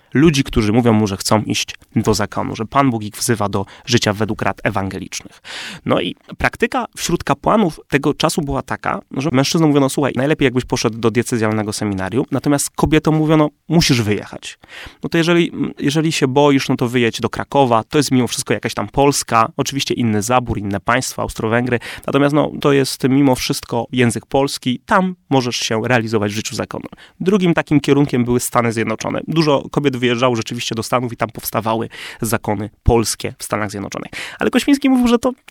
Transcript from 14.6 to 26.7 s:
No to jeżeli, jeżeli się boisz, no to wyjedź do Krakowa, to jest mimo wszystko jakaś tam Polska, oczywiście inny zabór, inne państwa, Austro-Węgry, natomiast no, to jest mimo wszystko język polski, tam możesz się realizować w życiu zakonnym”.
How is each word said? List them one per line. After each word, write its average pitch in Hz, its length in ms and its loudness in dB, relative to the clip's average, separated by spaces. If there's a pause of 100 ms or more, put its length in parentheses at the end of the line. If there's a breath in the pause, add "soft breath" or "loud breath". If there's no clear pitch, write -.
No - 60 -6
to 175 80 0
jeżeli, 170 340 2 (280)
jeżeli 156 320 0
się 147 160 2
boisz, 139 420 4
no 131 60 0
to 123 120 0
wyjedź 117 340 0
do 113 80 0
Krakowa, 117 540 2
to - 140 -2
jest 143 140 2
mimo 123 160 4
wszystko - 260 -4
jakaś 110 200 -4
tam 104 140 -4
Polska, 139 720 2
oczywiście 139 360 -2
inny 110 280 0
zabór, 117 360 0
inne 101 220 -4
państwa, 120 440 -2
Austro-Węgry, 117 560 -2 (280 loud breath)
natomiast 143 280 2
no, 143 160 2 (100)
to 147 120 4
jest 135 360 0
mimo 135 260 4
wszystko - 560 -4
język 120 340 0
polski, 135 600 -2
tam 185 300 2 (140)
możesz 123 260 2
się 110 280 -2
realizować 113 480 0
w 104 40 -6
życiu - 200 -6
zakonnym”. - 340 -6 (300 loud breath)